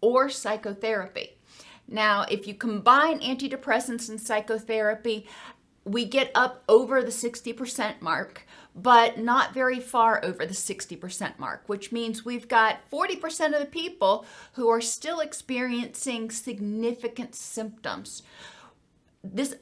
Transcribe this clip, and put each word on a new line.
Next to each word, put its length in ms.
or 280
psychotherapy. 1120
Now, 420
if 200
you 60
combine 640
antidepressants 880
and 120
psychotherapy, 1080
we 200
get 300
up 340
over 320
the 120
sixty 400
percent 500
mark, 420
but 440
not 360
very 240
far 460
over 200
the 80
sixty 440
percent 420
mark, 300
which 240
means 320
we've 240
got 400
forty 260
percent 400
of 60
the 60
people 600
who 140
are 120
still 400
experiencing 1080
significant 1080
symptoms. 880
This 380